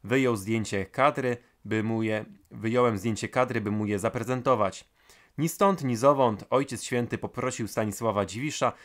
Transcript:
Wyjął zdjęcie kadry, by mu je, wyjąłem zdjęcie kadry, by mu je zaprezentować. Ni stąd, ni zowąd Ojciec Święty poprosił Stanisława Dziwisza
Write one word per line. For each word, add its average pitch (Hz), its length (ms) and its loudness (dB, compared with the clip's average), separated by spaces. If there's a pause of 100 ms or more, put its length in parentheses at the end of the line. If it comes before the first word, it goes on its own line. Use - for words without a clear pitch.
Wyjął 123 320 2
zdjęcie 101 500 -2
kadry, 131 520 0 (280)
by 110 180 0
mu 110 200 0
je, 107 220 -2 (260)
wyjąłem 113 460 2
zdjęcie 104 320 -4
kadry, 120 320 0
by 101 100 -2
mu 107 140 -2
je 104 140 0
zaprezentować. 120 920 0 (480)
Ni 160 120 0
stąd, 196 340 2
ni 123 120 0
zowąd 120 540 4
Ojciec 127 340 -2
Święty 120 340 -2
poprosił 120 500 -4
Stanisława 107 580 -2
Dziwisza 120 480 -2 (120)